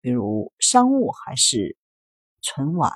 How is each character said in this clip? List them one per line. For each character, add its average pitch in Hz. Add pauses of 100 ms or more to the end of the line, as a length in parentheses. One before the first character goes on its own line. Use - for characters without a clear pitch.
比 123
如 107
商 254
务 269
还 -
是 104 (640)
纯 147
玩 165